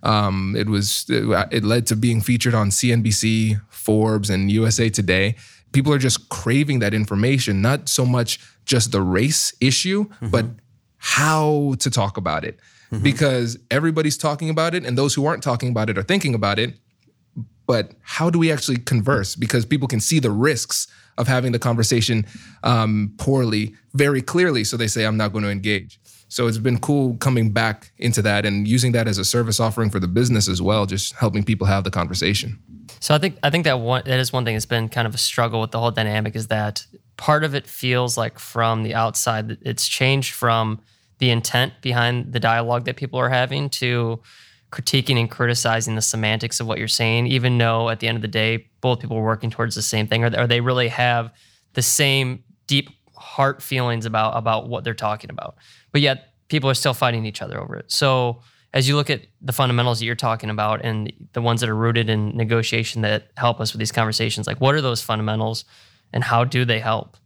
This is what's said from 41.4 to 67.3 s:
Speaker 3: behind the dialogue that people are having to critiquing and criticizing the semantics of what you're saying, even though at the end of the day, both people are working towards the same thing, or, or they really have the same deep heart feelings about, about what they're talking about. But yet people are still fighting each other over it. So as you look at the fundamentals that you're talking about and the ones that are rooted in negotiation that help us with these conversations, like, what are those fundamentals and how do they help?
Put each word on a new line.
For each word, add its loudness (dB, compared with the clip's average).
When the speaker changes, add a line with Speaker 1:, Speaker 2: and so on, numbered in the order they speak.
Speaker 3:
behind -2
the -2
dialogue 0
that -6
people -6
are 0
having 0
to -2
critiquing 0
and 0
criticizing 0
the -2
semantics -2
of -6
what -4
you're -4
saying, 2
even 2
though 2
at -4
the -2
end -2
of -6
the -6
day, -2
both 0
people -6
are -2
working -2
towards -4
the -6
same 0
thing, 0
or, 2
or 2
they 2
really 2
have 0
the 0
same 2
deep -2
heart -2
feelings -2
about, 0
about -2
what -4
they're -4
talking -6
about. -12
But 4
yet 0
people 0
are 4
still 0
fighting 0
each -10
other -10
over -10
it. -10
So 2
as 2
you 4
look 0
at -4
the -6
fundamentals 2
that -4
you're -4
talking -4
about -2
and -4
the -2
ones 2
that -2
are 0
rooted 2
in 0
negotiation -2
that -2
help 0
us -4
with -10
these -4
conversations, -2
like, -6
what 4
are 0
those -2
fundamentals -4
and 0
how 2
do 0
they 0
help? -4